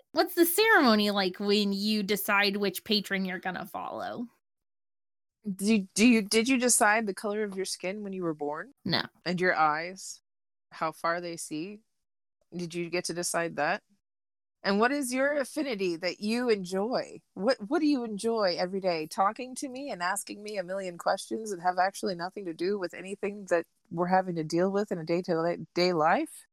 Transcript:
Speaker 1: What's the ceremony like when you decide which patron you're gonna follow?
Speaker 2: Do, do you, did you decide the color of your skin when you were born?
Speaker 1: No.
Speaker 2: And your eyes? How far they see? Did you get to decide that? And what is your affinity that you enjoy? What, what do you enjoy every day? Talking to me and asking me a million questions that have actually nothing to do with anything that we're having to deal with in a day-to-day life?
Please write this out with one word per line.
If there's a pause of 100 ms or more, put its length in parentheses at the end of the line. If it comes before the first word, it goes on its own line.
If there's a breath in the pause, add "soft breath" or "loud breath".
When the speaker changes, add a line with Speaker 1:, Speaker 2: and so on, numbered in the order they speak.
(120)
Speaker 1:
What's
the
ceremony
like
when
you
decide
which
patron
you're
gonna
follow? (1300)
Speaker 2:
Do, (120)
do
you,
did
you
decide
the
color
of
your
skin
when
you
were
born? (140)
Speaker 1:
No. (240)
Speaker 2:
And
your
eyes? (500)
How
far
they
see? (760)
Did
you
get
to
decide
that? (840)
And
what
is
your
affinity
that
you
enjoy? (140)
What, (100)
what
do
you
enjoy
every
day?
Talking
to
me
and
asking
me
a
million
questions
that
have
actually
nothing
to
do
with
anything
that (260)
we're
having
to
deal
with
in
a
day-to-day
life? (220)